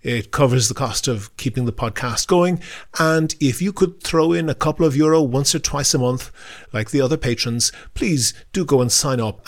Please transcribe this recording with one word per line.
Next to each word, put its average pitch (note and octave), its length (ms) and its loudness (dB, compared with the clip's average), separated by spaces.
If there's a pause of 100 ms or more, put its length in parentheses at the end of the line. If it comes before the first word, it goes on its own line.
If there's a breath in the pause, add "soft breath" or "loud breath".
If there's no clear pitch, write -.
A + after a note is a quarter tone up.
It A#2+ 300 -4
covers B2+ 360 2
the A#2 60 -2
cost A#2 320 -4
of A2 300 -4
keeping B2 300 -4
the A#2 60 -2
podcast A#2 540 -4
going. F3 340 4 (380 loud breath)
And D#3+ 420 2
if C3+ 220 0
you G3 100 -2
could F3+ 300 0
throw E3 300 2
in E3 160 0
a C#3 80 -2
couple D#3 280 0
of C#3+ 120 4
euro D#3 260 4
once C3+ 320 0
or D#3+ 60 0
twice - 340 -2
a D3 40 2
month, B2 340 -2 (400 loud breath)
like G#2+ 180 -4
the C#3+ 100 2
other C3+ 160 2
patrons, A#2+ 540 -2 (240 loud breath)
please D#3 400 0 (180 loud breath)
do F#3+ 120 0
go C#3+ 160 4
and A#2+ 100 2
sign C3 300 0
up G#2+ 280 -4